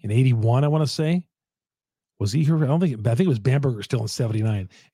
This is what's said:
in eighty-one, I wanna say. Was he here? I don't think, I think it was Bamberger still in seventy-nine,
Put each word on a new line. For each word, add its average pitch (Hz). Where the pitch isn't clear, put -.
in 104
eighty-one, 120
I 147
wanna 151
say. 165
Was 104
he 156
here? 156
I -
don't 156
think, 117
I 117
think 180
it -
was 117
Bamberger 127
still 117
in 107
seventy-nine, 107